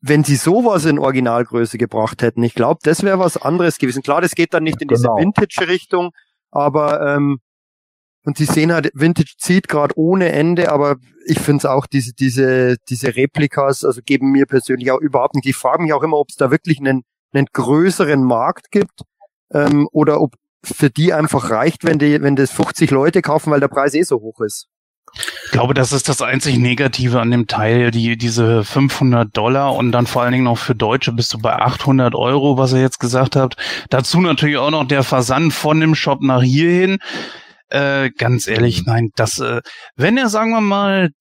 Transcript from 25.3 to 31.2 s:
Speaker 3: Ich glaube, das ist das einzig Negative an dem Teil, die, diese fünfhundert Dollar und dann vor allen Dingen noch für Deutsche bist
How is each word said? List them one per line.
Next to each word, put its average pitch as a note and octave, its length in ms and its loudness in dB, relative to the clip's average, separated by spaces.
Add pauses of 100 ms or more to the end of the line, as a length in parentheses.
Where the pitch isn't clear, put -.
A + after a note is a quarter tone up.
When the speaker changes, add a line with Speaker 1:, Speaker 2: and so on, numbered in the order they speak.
Speaker 3:
Ich - 60 -8
glaube, B2 220 2
das C3 180 2
ist C#3 160 -2
das C#3+ 140 -2
einzig B2+ 380 0
Negative B2 600 0
an A#2 120 0
dem A#2+ 160 0
Teil, A#2 420 0
die, A#2 260 0
diese A2+ 480 2
fünfhundert B2 720 0
Dollar C3 400 0
und B2 160 0
dann A#2+ 140 2
vor B2 160 -2
allen B2 120 0
Dingen B2+ 120 2
noch A#2 140 0
für B2+ 160 -2
Deutsche A#2 380 -2
bist A#2+ 200 -2